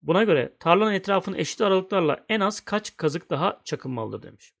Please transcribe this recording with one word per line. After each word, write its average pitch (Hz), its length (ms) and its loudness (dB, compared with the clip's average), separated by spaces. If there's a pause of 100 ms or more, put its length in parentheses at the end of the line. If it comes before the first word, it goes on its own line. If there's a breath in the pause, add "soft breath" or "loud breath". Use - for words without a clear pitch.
buna 170 220 2
göre 156 360 0
tarlanın 202 320 4
etrafını 190 460 -2
eşit - 220 -4
aralıklarla 190 680 0
en 220 120 0
az 202 200 -2
kaç - 360 -6
kazık 156 340 -4
daha 156 340 -2
çakılmalıdır 110 580 -8
demiş. 104 380 -20